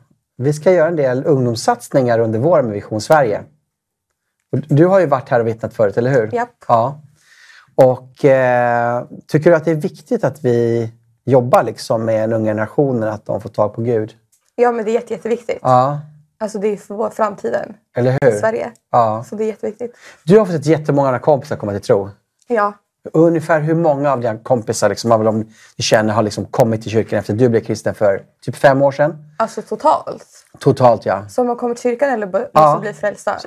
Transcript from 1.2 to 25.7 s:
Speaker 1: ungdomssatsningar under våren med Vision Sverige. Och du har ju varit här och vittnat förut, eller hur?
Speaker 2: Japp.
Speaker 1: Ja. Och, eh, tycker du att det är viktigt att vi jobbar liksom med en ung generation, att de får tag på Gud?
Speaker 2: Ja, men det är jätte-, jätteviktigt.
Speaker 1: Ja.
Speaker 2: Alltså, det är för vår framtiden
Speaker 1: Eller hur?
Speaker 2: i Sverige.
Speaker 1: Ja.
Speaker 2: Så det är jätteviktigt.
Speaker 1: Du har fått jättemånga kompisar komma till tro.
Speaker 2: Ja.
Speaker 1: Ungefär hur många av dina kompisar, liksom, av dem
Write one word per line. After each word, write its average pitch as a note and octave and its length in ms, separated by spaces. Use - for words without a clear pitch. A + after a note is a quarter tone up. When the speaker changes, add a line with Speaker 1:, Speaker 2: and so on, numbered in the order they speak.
Speaker 1:
ungdomssatsningar B2+ 920
under A2 200
våren D3+ 260
med G#2+ 80
Vision G#2+ 280
Sverige. A#2 420
Och C3 140
du D3+ 180
har F#3+ 140
ju F3 60
varit C#3 240
här B2 100
och A2+ 80
vittnat A2+ 260
förut, G#2 240
eller A#2+ 140
hur? A#2 240
Speaker 2:
Japp. - 140
Speaker 1:
Ja. B2 340
Och, B2+ 500
eh, B2 760
tycker D#3 220
du E3+ 60
att D#3 100
det E3+ 60
är D#3+ 40
viktigt G3 480
att C#3 200
vi A#2 480
jobbar C3 380
liksom A2+ 420
med A2 180
en A2+ 100
ung A2 120
generation, A2 580
att G#2+ 220
de A2+ 160
får A2 80
tag G#2 240
på - 80
Gud? A2+ 340
Speaker 2:
Ja, A#3+ 160
men A#3 140
det G#3+ 60
är - 20
jätte-, A3+ 200
jätteviktigt. A3 480
Speaker 1:
Ja. C3 380
Speaker 2:
Alltså, G#3+ 200
det G3 80
är G3+ 100
för G3+ 180
vår G#3+ 140
framtiden G#3+ 640
Speaker 1:
Eller B2+ 260
hur? C#3 100
Speaker 2:
i G#2 80
Sverige. A3+ 320
Speaker 1:
Ja. A2+ 380
Speaker 2:
Så A3 60
det G#3 80
är A3 40
jätteviktigt. A3 480
Speaker 1:
Du G3 160
har G#3+ 60
fått E3 200
jättemånga C#3+ 540
kompisar C3+ 360
komma G2+ 160
till G2+ 100
tro. G2 280
Speaker 2:
Ja. G#3 260
Speaker 1:
Ungefär E3 460
hur D#3 160
många D3 380
av B2+ 80
dina A#2 160
kompisar, A2+ 520
liksom, A#2 220
av A2 120
dem A2 220